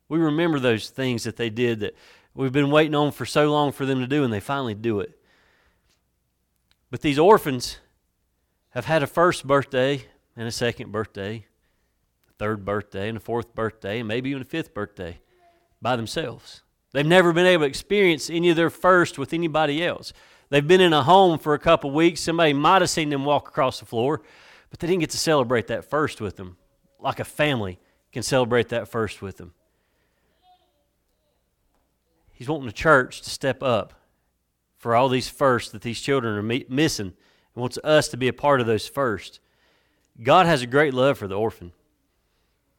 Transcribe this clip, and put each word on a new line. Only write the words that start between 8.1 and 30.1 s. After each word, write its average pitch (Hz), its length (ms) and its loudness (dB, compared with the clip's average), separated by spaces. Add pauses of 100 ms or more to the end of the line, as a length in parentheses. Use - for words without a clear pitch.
have 123 140 -8
had 160 180 0
a 139 60 -2
first 175 400 0
birthday 135 560 0 (320)
and 113 100 -8
a 117 60 -8
second 113 400 -6
birthday, 104 520 -8 (840)
a - 40 -20
third 104 300 -6
birthday 101 440 -6
and 113 80 -8
a 104 40 -10
fourth 113 320 -8
birthday, 110 460 -6
and 120 80 -8
maybe 127 240 -6
even 139 120 -8
a - 20 -12
fifth - 280 -10
birthday 95 460 -10 (640)
by 123 140 -2
themselves. - 680 -10 (300)
They've 139 120 -2
never 175 280 6
been 175 140 2
able 175 180 4
to 143 40 0
experience 170 640 0
any 170 180 0
of 170 60 4
their 160 160 2
first 180 480 2
with 135 140 -6
anybody 156 520 -2
else. 135 280 -6 (380)
They've 143 180 2
been 185 120 8
in 180 120 8
a 147 100 4
home 175 380 6
for 151 140 0
a 147 40 -2
couple 160 320 2
weeks. 160 300 2
Somebody 165 320 2
might 156 300 4
have 175 80 0
seen 156 180 -2
them 139 160 -4
walk 143 240 0
across 131 320 -2
the 107 60 -20
floor, 127 360 -2 (480)
but - 80 -20
they 175 80 -8
didn't 180 140 0
get 151 100 -4
to - 80 -8
celebrate 127 500 0
that 110 220 -8
first 147 300 -4
with 101 160 -8
them, 92 220 -16 (420)
like - 180 -6
a 123 60 -8
family 120 560 -4 (320)
can 117 100 -10
celebrate 120 460 0
that 117 180 -6
first 113 340 -6
with 98 180 -14
them. 85 140 -20 (2750)